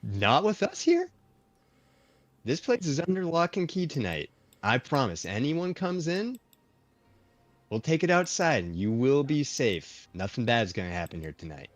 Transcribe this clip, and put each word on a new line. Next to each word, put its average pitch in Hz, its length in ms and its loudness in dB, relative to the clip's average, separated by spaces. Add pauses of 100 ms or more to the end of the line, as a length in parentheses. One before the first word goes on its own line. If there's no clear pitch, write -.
Not 104 400 4
with 214 200 0
us - 180 -4
here? 339 280 4 (1300)
This 131 160 -2
place 240 260 0
is 147 140 0
under 185 260 0
lock 170 320 2
and 180 100 0
key 180 200 -2
tonight. 90 420 -2 (340)
I 113 140 4
promise, 127 480 0
anyone 151 480 -2
comes 180 340 -4
in, 214 320 -4 (1300)
we'll 110 120 -2
take 156 220 0
it 180 60 0
outside 170 540 2
and 87 120 -6
you 98 160 0
will 131 320 4
be 147 200 0
safe. 113 720 -2
Nothing 95 320 -4
bad's 113 280 2
gonna 92 180 -4
happen 85 300 -6
here 78 160 -10
tonight. 80 380 -14